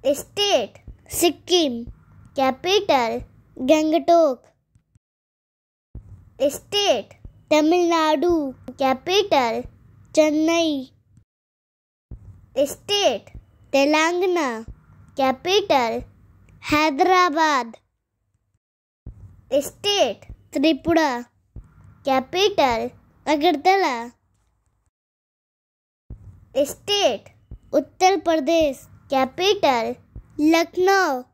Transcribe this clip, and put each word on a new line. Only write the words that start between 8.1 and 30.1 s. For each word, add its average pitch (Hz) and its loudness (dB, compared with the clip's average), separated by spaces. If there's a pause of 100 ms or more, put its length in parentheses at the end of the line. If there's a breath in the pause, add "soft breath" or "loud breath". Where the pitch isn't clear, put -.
कैपिटल 262 -2 (560)
चेन्नई। 311 0 (1700)
स्टेट 285 -2 (420)
तेलंगाना, 311 0 (520)
कैपिटल 262 -2 (680)
हैदराबाद। 311 0 (1800)
स्टेट 294 -2 (200)
त्रिपुरा, 302 0 (840)
कैपिटल 262 0 (360)
अगरतला। 294 0 (2500)
स्टेट 330 -4 (460)
उत्तर 370 2
प्रदेश, 320 0 (240)
कैपिटल 269 -2 (460)